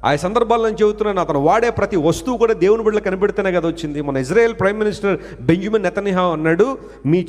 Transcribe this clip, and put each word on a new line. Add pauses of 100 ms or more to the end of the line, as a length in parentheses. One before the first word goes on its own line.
ఆ
సందర్భాల్లో
నేను
చెబుతున్నాను,
అతను
వాడే
ప్రతి
వస్తువు
కూడా
దేవుని
బిడ్డలు
కనిపెడితేనే
కదా
వచ్చింది.
మన
ఇజ్రాయెల్
ప్రైమ్
మినిస్టర్ (220)
బెంజమిన్
నెతన్యాహు
అన్నాడు, (280)
"మీ